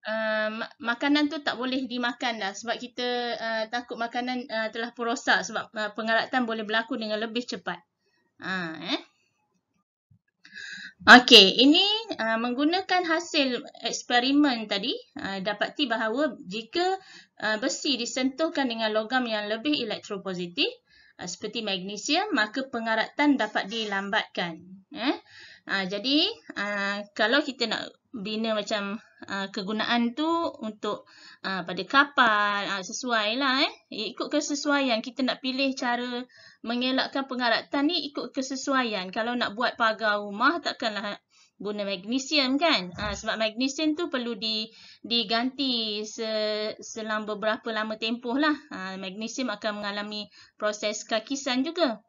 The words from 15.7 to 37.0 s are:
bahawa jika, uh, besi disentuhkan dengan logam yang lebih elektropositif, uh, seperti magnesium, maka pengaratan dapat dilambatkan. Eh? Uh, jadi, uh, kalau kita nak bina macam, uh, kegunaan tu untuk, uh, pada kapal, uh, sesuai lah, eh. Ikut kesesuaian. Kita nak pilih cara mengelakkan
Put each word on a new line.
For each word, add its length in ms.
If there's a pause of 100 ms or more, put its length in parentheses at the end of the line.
bahawa 560
jika, 560 (480)
uh, 160
besi 400
disentuhkan 720
dengan 240
logam 320
yang 240
lebih 320
elektropositif, 880 (480)
uh, 80
seperti 320
magnesium, 720
maka 400
pengaratan 640
dapat 320
dilambatkan. 960 (320)
Eh? 220 (500)
Uh, 240
jadi, 320 (320)
uh, 560
kalau 320
kita 240
nak 240 (220)
bina 420
macam, 400 (320)
uh, 240
kegunaan 640
tu 140 (340)
untuk, 400 (400)
uh, 240
pada 160
kapal, 960
uh, 60
sesuai 500
lah, 320
eh. 60 (420)
Ikut 160
kesesuaian. 720
Kita 220
nak 180
pilih 320
cara 480 (400)
mengelakkan 640